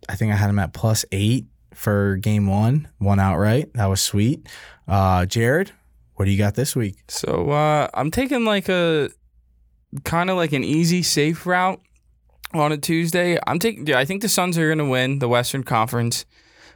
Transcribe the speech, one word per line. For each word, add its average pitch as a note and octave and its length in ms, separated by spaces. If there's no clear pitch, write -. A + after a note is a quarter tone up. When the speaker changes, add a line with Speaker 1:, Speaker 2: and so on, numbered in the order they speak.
Speaker 1:
I F#2 60
think A2 180
I - 20
had G2+ 140
him G2+ 80
at F#2 160
plus A2 380
eight A2 340
for G2+ 440
game G#2 300
one, A2+ 420
one G2+ 200
outright. G2 540
That A2 140
was G2 160
sweet. A#2 440
Uh, F#2 380
Jared, A#2+ 480
what G2 100
do G2 60
you G2 40
got G#2 180
this - 220
week? G#2+ 200
Speaker 2:
So, - 400
uh, D3+ 460
I'm C#3 160
taking, B3 340
like, G#3 240
a, E3+ 400
kinda F3+ 300
like, E3+ 180
an C3 120
easy, E3 380
safe D#3 440
route F3+ 340
on D3+ 200
a D3+ 40
Tuesday. E3+ 720
I'm C#3+ 120
taking, E3+ 280
yeah, C#3 120
I C3+ 60
think F#3+ 160
the G#3+ 80
Suns F3+ 300
are D#3+ 100
gonna D#3 180
win B2+ 340
the B2 100
Western B2 320
Conference. A#2 640